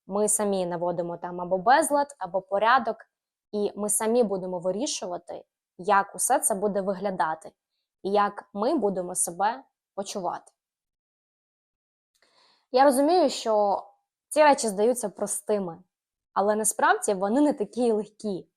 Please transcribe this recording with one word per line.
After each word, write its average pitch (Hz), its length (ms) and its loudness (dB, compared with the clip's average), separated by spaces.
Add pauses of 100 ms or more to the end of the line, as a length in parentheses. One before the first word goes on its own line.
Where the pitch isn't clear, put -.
Ми 208 220 0
самі 196 360 0
наводимо 175 520 -4
там 180 240 -10
або 180 160 -2
безлад, 277 600 2
або 185 240 -6
порядок, 220 560 0 (580)
і 208 200 -2
ми 208 140 -4
самі 226 340 2
будемо 185 360 -4
вирішувати, 185 840 -6 (340)
як 196 380 2
усе 254 240 2
це - 160 0
буде 196 260 0
виглядати 180 680 -4 (520)
і 196 80 -2
як 202 420 0
ми 226 220 0
будемо 185 400 -2
себе 202 480 -2 (300)
почувати. 175 580 -8 (2250)
Я 254 120 4
розумію, 285 460 4
що 208 540 0 (460)
ці 302 140 4
речі 277 240 4
здаються 214 420 0
простими, 190 720 -6 (500)
але 202 220 2
насправді 269 580 0
вони 202 280 2
не 294 120 4
такі 240 380 -2
легкі. 208 640 -6